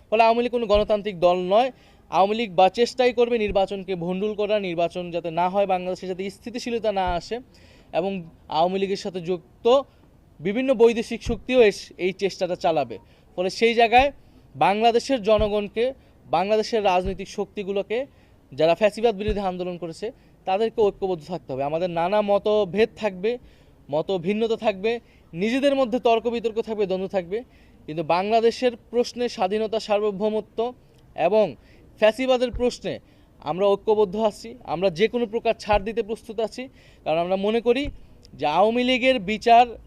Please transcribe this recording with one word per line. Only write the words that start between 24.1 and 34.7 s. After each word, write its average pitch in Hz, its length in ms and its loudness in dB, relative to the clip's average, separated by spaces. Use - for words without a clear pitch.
ভিন্নতা 208 460 -2
থাকবে, 220 440 -4
নিজেদের 247 420 0
মধ্যে 254 240 0
তর্ক 226 280 2
বিতর্ক 226 360 -4
থাকবে, 214 240 -2
দ্বন্দ্ব 185 220 -4
থাকবে, 196 340 -6
কিন্তু 156 160 -6
বাংলাদেশের 220 720 0
প্রশ্নে 240 380 -2
স্বাধীনতা, 214 520 -2
সার্বভৌমত্ব 214 920 -2
এবং 180 420 2
ফ্যাসিবাদের 247 520 2
প্রশ্নে 233 480 -4
আমরা 175 260 -2
ঐক্যবদ্ধ 202 500 2
আছি। 220 380 -4
আমরা 175 260 -2